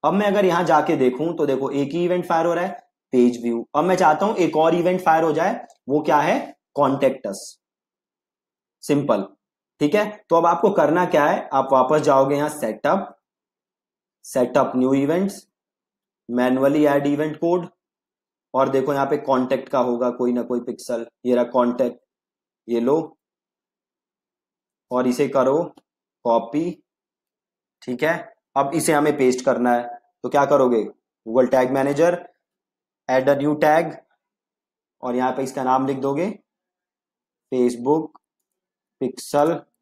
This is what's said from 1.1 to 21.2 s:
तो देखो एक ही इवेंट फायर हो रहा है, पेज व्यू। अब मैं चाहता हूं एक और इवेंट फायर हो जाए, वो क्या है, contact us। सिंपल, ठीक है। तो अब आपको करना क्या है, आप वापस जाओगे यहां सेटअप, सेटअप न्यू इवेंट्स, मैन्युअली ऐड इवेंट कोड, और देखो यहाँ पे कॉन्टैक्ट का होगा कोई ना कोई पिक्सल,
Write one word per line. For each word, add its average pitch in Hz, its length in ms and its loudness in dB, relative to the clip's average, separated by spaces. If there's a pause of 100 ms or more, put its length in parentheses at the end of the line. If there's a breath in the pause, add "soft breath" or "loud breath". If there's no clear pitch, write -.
तो 156 100 0
देखो 135 260 -2
एक 143 200 -4
ही 175 120 -2
इवेंट 175 220 -2
फायर 165 200 0
हो 170 80 0
रहा 175 100 -2
है, 190 80 -6 (400)
पेज 120 300 4
व्यू। 117 320 -4
अब 151 100 2
मैं 180 120 2
चाहता 170 300 2
हूं 220 120 -2
एक 156 180 0
और 165 180 4
इवेंट 180 260 0
फायर 165 240 2
हो 160 80 0
जाए, 175 220 -2 (340)
वो 147 140 0
क्या 151 160 2
है, 175 360 -2 (240)
contact 135 480 0
us। 98 120 -8 (1400)
सिंपल, 123 440 0 (540)
ठीक 147 140 0
है। - 100 2 (260)
तो 165 60 4
अब 165 100 4
आपको 170 260 2
करना 170 340 2
क्या 147 200 2
है, 180 220 -2
आप 135 240 0
वापस 143 300 4
जाओगे 143 340 4
यहां 147 140 -2
सेटअप, 143 640 -4 (1080)
सेटअप 131 520 0
न्यू 127 180 2
इवेंट्स, 165 520 -2 (800)
मैन्युअली 131 580 2
ऐड 143 200 2
इवेंट 156 300 -2
कोड, 170 320 -2 (840)
और 135 140 2
देखो 135 260 0
यहाँ 139 120 0
पे 147 120 -2
कॉन्टैक्ट 127 500 -2
का 135 120 -2
होगा 123 320 -2
कोई 123 200 -2
ना 123 120 -2
कोई 120 180 -4
पिक्सल, 117 440 -8 (180)